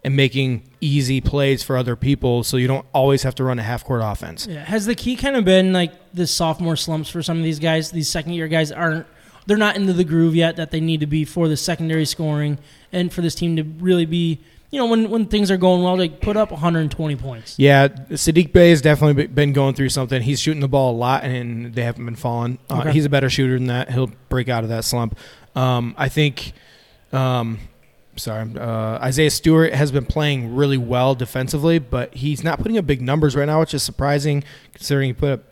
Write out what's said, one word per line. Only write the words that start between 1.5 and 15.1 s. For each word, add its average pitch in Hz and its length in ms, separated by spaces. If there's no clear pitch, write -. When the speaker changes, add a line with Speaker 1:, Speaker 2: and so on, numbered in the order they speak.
Speaker 1:
for 131 120
other 123 200
people, 127 480
so - 120
you 127 120
don't 131 240
always 139 320
have 131 120
to 135 80
run 127 140
a 117 60
half-court 120 400
offense. 101 440
Speaker 2:
Yeah. 160 180
Has 202 200
the 233 80
key 247 220
kind 277 180
of 240 100
been, 185 280
like, 175 200
the 175 140
sophomore 165 480
slumps 156 320
for 170 160
some 165 140
of 165 60
these 160 140
guys? 160 320
These 156 180
second-year 165 400
guys 160 220
aren't, 160 360
they're 202 100
not 208 200
into 196 180
the 180 100
groove 165 320
yet 165 200
that 165 140
they 160 100
need 160 200
to 151 60
be 151 180
for 165 240
the 156 80
secondary 160 480
scoring 147 540
and 180 200
for 180 100
this 165 120
team 170 220
to 160 60
really 170 440
be, 165 320
you 285 80
know, 247 80
when, 226 240